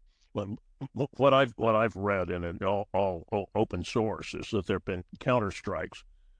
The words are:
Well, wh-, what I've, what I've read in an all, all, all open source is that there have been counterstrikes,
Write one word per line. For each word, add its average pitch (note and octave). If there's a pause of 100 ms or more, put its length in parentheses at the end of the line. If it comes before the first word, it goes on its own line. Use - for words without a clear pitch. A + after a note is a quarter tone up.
(340)
Well, G2+ (400)
wh-, C#3
what C3+
I've, C3+
what A2+
I've A2
read F#2+
in F2
an E2+
all, G2
all, F#2
all G2+
open F#2+
source -
is -
that G2+
there F#2+
have -
been F2+ (160)
counterstrikes, G2 (380)